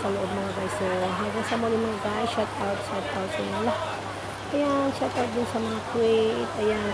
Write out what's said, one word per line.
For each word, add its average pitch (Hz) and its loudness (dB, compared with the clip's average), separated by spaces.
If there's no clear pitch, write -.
sa 202 0
loob, 185 0
mga 196 -2
guys. 185 -2
So, 190 0
hanggang 190 0
sa 233 2
muli, 226 2
mga 220 0
guys. 214 0
Shout 214 0
out, 202 0
shout 190 -2
out 190 -2
sa 202 -2
inyo 196 -2
lahat. 214 0
Ayan, 277 2
shout 254 -2
out 247 0
din 233 0
sa 233 -2
mga 220 -2
Kuwait. 226 4
Ayan, 214 2